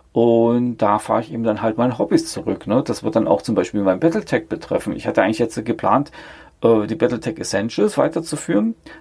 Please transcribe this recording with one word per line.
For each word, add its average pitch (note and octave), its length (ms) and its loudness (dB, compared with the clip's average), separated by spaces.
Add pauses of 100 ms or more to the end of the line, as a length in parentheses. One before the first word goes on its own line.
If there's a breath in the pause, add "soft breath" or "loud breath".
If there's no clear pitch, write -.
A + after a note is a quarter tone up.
(120 loud breath)
und A#2 640 4
da G#2+ 200 2
fahre A2 220 0
ich A2 120 -8
eben A2+ 120 -4
dann G#2+ 180 -2
halt A2+ 160 0
meine B2 200 0
Hobbys - 340 0
zurück, A2 340 -6
ne? A#2 180 2
Das - 200 -6
wird A2 100 -2
dann A2+ 140 2
auch - 140 2
zum A2+ 120 -2
Beispiel F#2+ 280 -2
mein F#2 180 2
Battletech - 480 0
betreffen. - 480 -4
Ich - 100 -10
hatte A2+ 160 2
eigentlich A2 160 0
jetzt A#2 260 -2
geplant, A#2 460 0 (520 loud breath)
äh, A2+ 240 4
die A2 100 -4
Battletech A#2+ 420 -2
Essentials A#2 580 -2
weiterzuführen. E3+ 800 0 (260 loud breath)